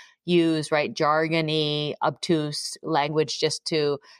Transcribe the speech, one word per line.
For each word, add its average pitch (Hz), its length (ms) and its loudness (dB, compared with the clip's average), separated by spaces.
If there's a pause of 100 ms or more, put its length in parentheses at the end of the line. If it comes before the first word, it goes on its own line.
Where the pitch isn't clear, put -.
(260)
use, 165 460 2
right, 147 220 0
jargony, 156 1080 0
obtuse 151 800 -2
language 151 580 0
just - 260 -2
to 147 340 0 (200)